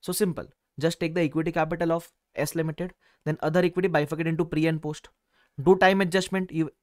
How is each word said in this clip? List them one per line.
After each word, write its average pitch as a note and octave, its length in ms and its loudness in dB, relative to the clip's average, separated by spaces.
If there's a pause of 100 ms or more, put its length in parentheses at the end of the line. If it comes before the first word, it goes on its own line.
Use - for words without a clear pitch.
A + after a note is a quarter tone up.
So F3+ 120 -8
simple. F3+ 340 -2 (340)
Just E3 180 0
take E3 160 -4
the F3+ 80 2
equity D#3+ 300 0
capital E3 400 0
of E3+ 200 -4 (240)
S D3 180 -4
Limited, E3 400 -4 (300)
then D#3 160 -2
other D#3 240 2
equity F3+ 240 0
bifurcate D#3+ 380 -2
into E3 180 -2
pre D#3+ 220 0
and D#3+ 140 0
post. D3+ 280 -10 (540)
Do F3+ 140 6
time F#3+ 240 6
adjustment, F#3 500 0
you, D#3 200 -2 (120)